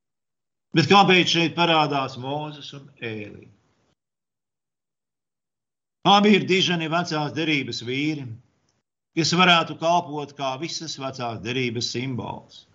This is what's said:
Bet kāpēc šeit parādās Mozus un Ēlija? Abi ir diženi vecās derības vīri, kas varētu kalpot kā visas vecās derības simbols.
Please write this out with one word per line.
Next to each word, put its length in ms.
Bet 160
kāpēc 420
šeit 240
parādās 640
Mozus 540
un 220
Ēlija? 540
Abi 300
ir 120
diženi 400
vecās 460
derības 500
vīri, 440
kas 160
varētu 480
kalpot 560
kā 200
visas 420
vecās 420
derības 480
simbols. 840